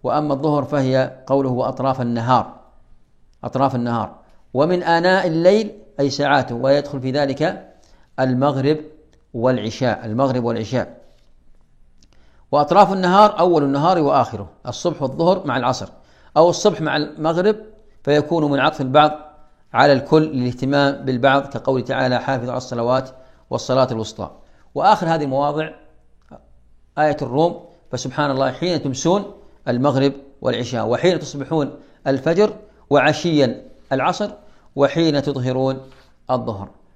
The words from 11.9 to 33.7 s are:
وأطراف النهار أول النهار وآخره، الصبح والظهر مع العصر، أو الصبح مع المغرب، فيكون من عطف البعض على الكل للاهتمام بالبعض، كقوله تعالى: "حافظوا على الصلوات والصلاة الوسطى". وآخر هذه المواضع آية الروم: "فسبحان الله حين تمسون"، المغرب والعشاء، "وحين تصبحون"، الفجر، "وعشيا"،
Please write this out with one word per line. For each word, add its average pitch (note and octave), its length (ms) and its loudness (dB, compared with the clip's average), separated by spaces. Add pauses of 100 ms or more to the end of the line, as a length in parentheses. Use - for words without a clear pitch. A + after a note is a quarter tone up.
وأطراف F3 420 4
النهار G3 460 4
أول E3+ 240 4
النهار D3 360 2
وآخره، B2+ 500 0 (180)
الصبح D3 340 -6
والظهر E3 460 0
مع B2+ 100 -2
العصر، B2 300 -2 (500)
أو E3 120 6
الصبح E3+ 320 0
مع D3+ 160 -2
المغرب، D#3+ 580 -2 (480)
فيكون D3 480 0
من C#3 80 0
عطف D3 220 0
البعض D3+ 300 4 (640)
على C#3 200 6
الكل D#3 300 2
للاهتمام C#3 840 -2
بالبعض، C3+ 420 2
كقوله B2+ 360 -2
تعالى: B2+ 360 -2
"حافظوا B2 320 -4
على A#2+ 60 -6
الصلوات B2 520 -2 (400)
والصلاة B2+ 420 0
الوسطى". A2 400 -8 (440)
وآخر F#3 320 2
هذه E3 160 0
المواضع C#3+ 460 -2 (1300)
آية D3 240 2
الروم: D3 440 -2 (260)
"فسبحان C#3+ 400 -4
الله C3 200 0
حين E3+ 300 -4
تمسون"، E3 520 -2 (340)
المغرب C3+ 460 2 (280)
والعشاء، A#2 460 -2
"وحين D#3+ 320 2
تصبحون"، D3 520 -4 (360)
الفجر، E3 460 2 (360)
"وعشيا"، C#3+ 760 2 (260)